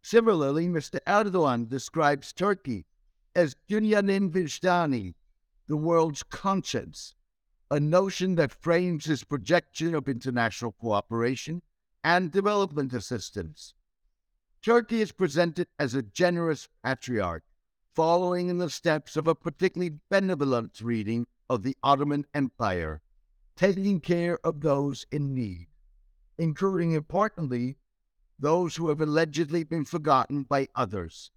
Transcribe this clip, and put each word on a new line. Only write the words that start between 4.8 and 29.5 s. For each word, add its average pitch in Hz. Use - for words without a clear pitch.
the 151
world's 160
conscience, -
a 147
notion 180
that 151
frames 170
his 147
projection 160
of 135
international 120
cooperation 117
and 175
development 190
assistance. 101
Turkey 226
is 208
presented 170
as 127
a 135
generous 170
patriarch, 107
following 175
in 175
the 175
steps 151
of 156
a 160
particularly 170
benevolent 143
reading 113
of 113
the 131
Ottoman 143
Empire, 92
taking 190
care 175
of 160
those 143
in 143
need, 98
including, 170
importantly, 151
those 160
who 160
have 151
allegedly 156